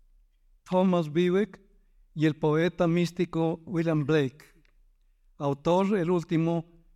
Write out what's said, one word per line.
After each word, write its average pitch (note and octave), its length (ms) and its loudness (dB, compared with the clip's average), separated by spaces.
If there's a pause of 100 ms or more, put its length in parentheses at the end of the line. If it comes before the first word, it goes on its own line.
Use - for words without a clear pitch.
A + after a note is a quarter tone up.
(640)
Thomas F3+ 480 0
Bewick F3+ 480 0 (540)
y D3+ 120 -2
el D3+ 120 0
poeta E3 500 0
místico E3+ 760 -2
William D#3+ 400 -2
Blake, C#3+ 400 -2 (920)
autor, E3+ 600 0
el E3+ 120 -2
último, E3 560 -2 (300)